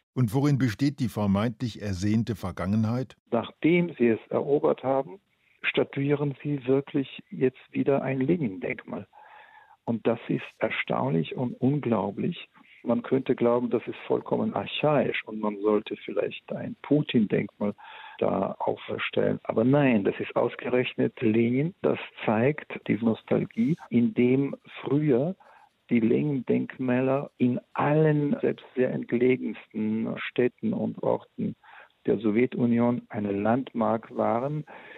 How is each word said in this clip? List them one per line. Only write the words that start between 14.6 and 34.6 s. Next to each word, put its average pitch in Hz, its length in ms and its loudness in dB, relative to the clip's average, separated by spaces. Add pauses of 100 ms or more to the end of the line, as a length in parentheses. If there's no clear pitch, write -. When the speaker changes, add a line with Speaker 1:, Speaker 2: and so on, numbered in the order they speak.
Speaker 2:
und 110 120 -10
man 107 240 -2
sollte 107 420 2
vielleicht - 480 -6
ein - 300 -8
Putin-Denkmal 107 920 0 (440)
da 98 400 0
auferstellen. 110 840 -2
Aber 107 180 0
nein, 127 400 4
das 104 160 0
ist - 160 -8
ausgerechnet 123 840 -2
Lenin. 120 640 2
Das 135 160 2 (280)
zeigt 151 460 0 (160)
die 110 80 2
Nostalgie, 113 800 0 (120)
indem 123 680 2 (260)
früher 147 540 2 (540)
die 120 100 4
Lenin-Denkmäler 131 1400 0
in 123 240 2 (140)
allen, 147 680 4
selbst 135 240 -2 (100)
sehr 127 160 2
entlegensten 120 1300 0
Städten - 560 -2
und 113 300 -4
Orten 117 540 -4 (500)
der 113 120 2
Sowjetunion 120 920 2
eine 104 220 -4
Landmark 110 840 0
waren. 120 480 -2 (340)